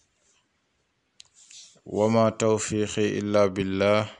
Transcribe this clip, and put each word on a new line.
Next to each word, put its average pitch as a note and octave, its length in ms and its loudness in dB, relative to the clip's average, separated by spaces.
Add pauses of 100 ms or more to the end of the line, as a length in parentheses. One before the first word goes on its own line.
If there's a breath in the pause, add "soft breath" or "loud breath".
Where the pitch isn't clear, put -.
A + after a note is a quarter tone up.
(1900 loud breath)
وما A2 440 2
توفيقي G#2+ 920 -2
إلا G#2 260 2
بالله. G2 760 0